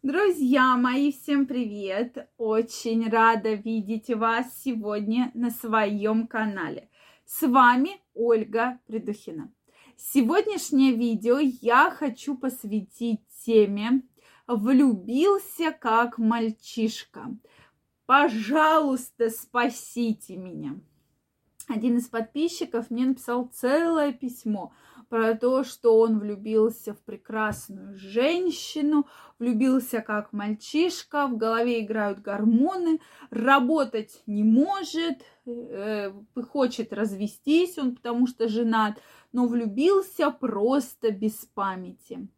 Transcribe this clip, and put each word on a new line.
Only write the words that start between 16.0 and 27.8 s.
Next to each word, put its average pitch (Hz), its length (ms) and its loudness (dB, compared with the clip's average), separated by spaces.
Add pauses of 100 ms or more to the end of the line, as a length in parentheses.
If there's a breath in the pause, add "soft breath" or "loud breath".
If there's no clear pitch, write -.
мальчишка". 226 1160 -4 (680 soft breath)
Пожалуйста, 269 1300 2
спасите 233 1040 -4
меня. 156 380 -10 (920)
Один 240 300 0
из 240 80 -2
подписчиков 240 880 -6
мне 247 160 -2
написал 247 440 -4
целое 302 640 0
письмо – 214 580 -8 (380 loud breath)
про 226 260 0
то, 262 280 2
что 226 360 4
он 226 200 4
влюбился 214 760 -2
в - 60 -16
прекрасную 208 960 -8